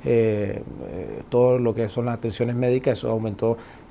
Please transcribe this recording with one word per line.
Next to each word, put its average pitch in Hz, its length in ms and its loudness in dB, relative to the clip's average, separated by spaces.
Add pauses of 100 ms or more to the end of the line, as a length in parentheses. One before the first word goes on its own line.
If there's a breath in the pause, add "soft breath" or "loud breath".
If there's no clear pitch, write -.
eh, 110 560 2 (280)
eh, - 400 -10
todo 123 280 4
lo 117 180 0
que 113 140 -2
son 120 160 -2
las 120 100 -2
atenciones 120 400 -2
médicas, 127 420 2
eso 120 120 -4
aumentó, 113 480 0 (340 loud breath)